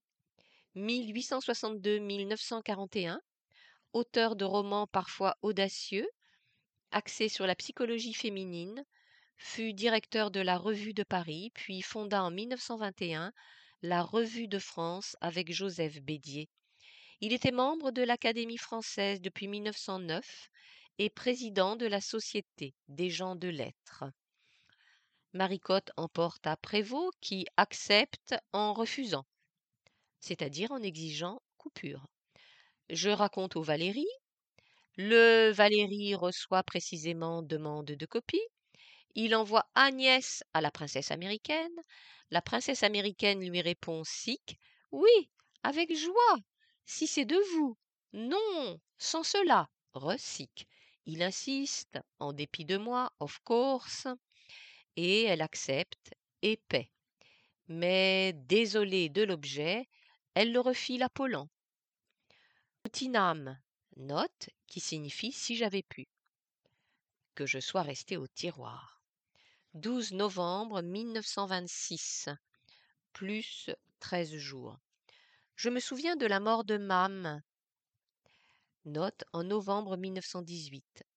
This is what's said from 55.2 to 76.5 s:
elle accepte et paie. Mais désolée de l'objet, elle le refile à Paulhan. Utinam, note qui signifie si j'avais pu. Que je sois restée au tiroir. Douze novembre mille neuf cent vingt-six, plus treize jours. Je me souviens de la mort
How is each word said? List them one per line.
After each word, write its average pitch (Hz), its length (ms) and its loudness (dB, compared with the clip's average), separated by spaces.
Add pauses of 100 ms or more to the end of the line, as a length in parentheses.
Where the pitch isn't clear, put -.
elle 180 200 4
accepte - 720 -4 (300)
et 214 140 4
paie. - 340 -2 (800)
Mais 190 640 4
désolée 190 720 4
de 165 140 2
l'objet, 165 640 -2 (480)
elle 233 180 4
le 247 60 4
refile 247 460 0
à 247 40 0
Paulhan. 190 400 -4 (1400)
Utinam, 175 720 0 (380)
note 143 540 -4 (160)
qui - 140 -12
signifie 156 520 -6
si - 240 -6
j'avais 202 260 0
pu. - 260 -16 (1300)
Que 139 120 -6
je 135 140 -2
sois 185 220 -2
restée 147 340 -6
au 139 100 -8
tiroir. 131 720 -12 (760)
Douze 214 380 -4
novembre 190 720 0
mille 208 300 -6
neuf 220 140 -4
cent 202 200 -4
vingt-six, - 800 -6 (840)
plus - 580 -8 (300)
treize 170 340 -4
jours. 139 440 -12 (760)
Je - 140 -2
me 247 100 0
souviens 294 380 -2
de 254 100 0
la 196 140 4
mort 226 240 2